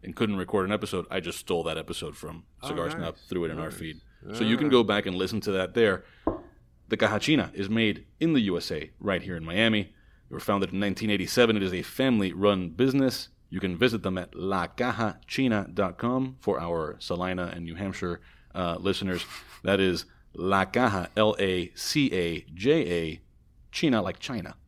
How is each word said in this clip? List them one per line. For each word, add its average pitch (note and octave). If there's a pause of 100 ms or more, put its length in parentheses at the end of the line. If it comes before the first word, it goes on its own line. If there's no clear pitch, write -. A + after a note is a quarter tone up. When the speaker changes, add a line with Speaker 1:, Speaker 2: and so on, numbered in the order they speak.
Speaker 1:
and G2
couldn't G#2
record F#2
an G2
episode. G2
I F#2+
just E2+
stole E2+
that D#2+
episode D#2+
from E2 (180)
Speaker 2:
Oh, C3+
Speaker 1:
Cigar E2
Speaker 2:
nice. -
Speaker 1:
Snob, E2 (120)
threw F2
it D#2+
in D#2+
our D#2+
Speaker 2:
Nice. -
Speaker 1:
feed. D#2+ (320)
So A2+
you A2
can D3
Speaker 2:
Ah. C#3
Speaker 1:
go A#2+
back G2+
and F#2
listen F#2
to G#2
that F#2
there. G#2 (880)
The G#2+
Caja G#2+
China C#3+
is G2
made A2 (140)
in E3
the C3
U F#2+
S -
A, D#2
right F#2+
here F#2
in D#2+
Miami. G#2 (460)
They -
were -
founded F#2+
in F#2+
nineteen G2+
eighty-seven. G#2+
It G2
is F#2
a F2+
family-run G2
business. B2+ (200)
You F#2
can F#2
visit A2+
them F#2
at F2
la F2+
caja A#2
china A#2
dot F#2
com C3
for F2
our E2
Salina F2+
and F2
New E2
Hampshire, F#2 (320)
uh, F2
listeners. F#2 (380)
That G2
is F#2 (300)
La F#2+
Caja, G2+ (100)
L G#2+
A F#2
C -
A E2+ (120)
J A2
A, E2 (500)
China, B2+
like F2+
China G2 (120)